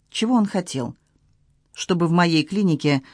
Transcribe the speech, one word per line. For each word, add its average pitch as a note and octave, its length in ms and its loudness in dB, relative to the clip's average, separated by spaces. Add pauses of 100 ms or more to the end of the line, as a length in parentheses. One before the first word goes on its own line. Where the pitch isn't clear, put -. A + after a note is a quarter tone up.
(100)
Чего A#3 240 -2
он A3 100 4
хотел? C3+ 500 -6 (800)
Чтобы F3 340 -2
в D#3+ 60 0
моей E3+ 320 2
клинике D3+ 580 0 (120)